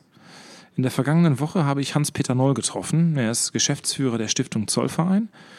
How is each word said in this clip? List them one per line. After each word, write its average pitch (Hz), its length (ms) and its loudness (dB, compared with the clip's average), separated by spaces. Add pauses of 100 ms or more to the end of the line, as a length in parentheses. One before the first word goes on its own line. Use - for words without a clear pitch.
(760)
In 127 60 0
der 127 100 0
vergangenen 143 480 2
Woche 151 240 0
habe 139 160 0
ich - 140 -4
Hans-Peter 147 400 0
Noll 131 200 4
getroffen. 156 640 0
Er 113 140 0
ist - 220 -2
Geschäftsführer 131 640 -2
der 107 100 -2
Stiftung 110 400 -2
Zollverein 185 600 0 (300)